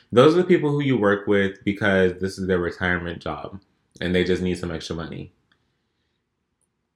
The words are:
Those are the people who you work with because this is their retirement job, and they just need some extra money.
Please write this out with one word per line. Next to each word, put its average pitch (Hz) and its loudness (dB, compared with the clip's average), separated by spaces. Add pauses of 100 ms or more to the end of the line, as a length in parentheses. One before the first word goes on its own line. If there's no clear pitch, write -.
(120)
Those 139 6
are - 2
the 180 2
people 151 2
who 143 -2
you 131 0
work 101 0
with 98 0
because 95 2
this 92 -6
is 92 -4
their 92 2
retirement 87 -4
job, 80 -10 (400)
and 87 -2
they 90 4
just 90 0
need 90 -2
some 87 -8
extra 82 -8
money. 82 -12 (1600)